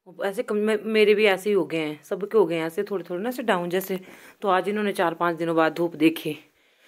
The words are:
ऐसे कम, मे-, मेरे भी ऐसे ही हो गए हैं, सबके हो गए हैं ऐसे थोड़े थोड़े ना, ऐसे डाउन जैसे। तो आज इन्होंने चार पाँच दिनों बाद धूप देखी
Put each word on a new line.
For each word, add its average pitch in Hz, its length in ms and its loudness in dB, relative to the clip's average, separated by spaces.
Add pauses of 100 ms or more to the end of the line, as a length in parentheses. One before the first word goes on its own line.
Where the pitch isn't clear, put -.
(240)
ऐसे 202 180 -4
कम, 233 140 -4
मे-, 214 260 0
मेरे 214 320 4
भी 214 120 2
ऐसे 190 240 2
ही 202 40 2
हो 175 100 2
गए 160 140 -4
हैं, 151 240 -6
सबके 208 360 -2
हो 185 80 6
गए 165 100 -2
हैं 160 100 -2
ऐसे 165 160 -6
थोड़े 196 280 -6
थोड़े 180 120 -6
ना, 233 60 -4
ऐसे 254 140 -6
डाउन 180 280 0
जैसे। 185 300 -4 (400)
तो 208 80 -2
आज 185 200 2
इन्होंने 208 240 -2
चार 175 220 0
पाँच 170 220 0
दिनों 165 200 -2
बाद 160 180 4
धूप 170 220 -2
देखी 160 400 0 (520)